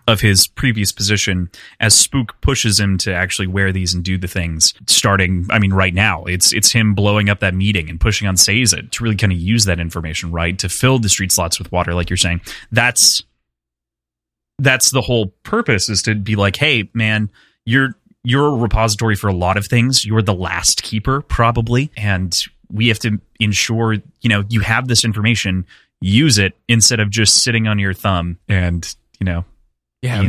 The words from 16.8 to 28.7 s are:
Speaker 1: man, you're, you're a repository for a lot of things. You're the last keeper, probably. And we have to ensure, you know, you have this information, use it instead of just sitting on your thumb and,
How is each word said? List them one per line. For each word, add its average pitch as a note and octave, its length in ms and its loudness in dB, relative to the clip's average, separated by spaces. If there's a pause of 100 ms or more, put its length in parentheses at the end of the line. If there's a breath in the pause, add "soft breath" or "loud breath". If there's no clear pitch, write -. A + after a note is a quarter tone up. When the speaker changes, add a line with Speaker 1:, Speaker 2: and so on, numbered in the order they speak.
Speaker 1:
man, G#2+ 380 0 (340 soft breath)
you're, B2+ 300 2 (340)
you're C#3+ 200 4
a C#3+ 80 0
repository A2+ 580 2
for G2+ 140 -2
a G2 40 2
lot F2+ 240 0
of G2+ 100 -2
things. A#2+ 380 2
You're G#2+ 180 0
the G2+ 120 0
last F2 480 -2
keeper, C3 400 -4
probably. A#2+ 720 -2
And F#2 400 -2 (320)
we A2+ 200 0
have G#2+ 120 2
to G#2+ 200 -2 (180)
ensure, A2 560 0 (260)
you - 80 0
know, G2+ 200 2
you A2 120 0
have A2+ 280 0
this A#2+ 160 2
information, G#2 600 -2 (360 soft breath)
use A2 360 4
it G2 180 2 (120)
instead A#2 320 2
of G#2 100 0
just G#2 360 2
sitting A2+ 240 0
on G#2+ 100 0
your G2 160 -2
thumb F2 440 -2 (100)
and, F2 440 0 (280)